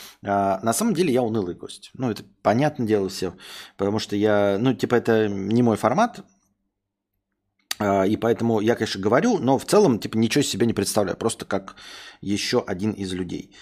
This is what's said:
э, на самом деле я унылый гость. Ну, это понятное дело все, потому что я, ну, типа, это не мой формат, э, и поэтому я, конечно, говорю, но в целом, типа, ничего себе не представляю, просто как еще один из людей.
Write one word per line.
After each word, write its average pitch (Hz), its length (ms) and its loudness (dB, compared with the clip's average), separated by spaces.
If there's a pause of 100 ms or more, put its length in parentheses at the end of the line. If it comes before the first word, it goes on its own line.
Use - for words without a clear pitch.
(240)
э, 107 40 -12
на 101 460 0
самом 220 200 0
деле 160 200 0
я 127 100 2
унылый 107 320 -2
гость. - 380 -18
Ну, 123 180 -4
это - 120 -10 (200)
понятное 127 440 0
дело 101 220 0
все, 90 240 -8 (440)
потому 101 220 -2
что - 160 -6
я, 101 440 2
ну, 127 140 2
типа, 120 220 -2
это 110 340 2
не 101 340 0
мой 113 140 2
формат, 170 420 0 (1600)
э, 98 280 2
и 107 100 0
поэтому 113 440 2
я, 113 140 2
конечно, 104 260 -4
говорю, 160 380 4
но 135 180 2
в - 80 -8
целом, 175 340 4
типа, - 180 -6
ничего 113 260 2
себе 117 240 0
не 107 60 0
представляю, 98 440 0
просто - 280 -4
как - 300 -6 (460)
еще 101 460 -2
один 101 240 -4
из 95 220 -6
людей. 90 480 -8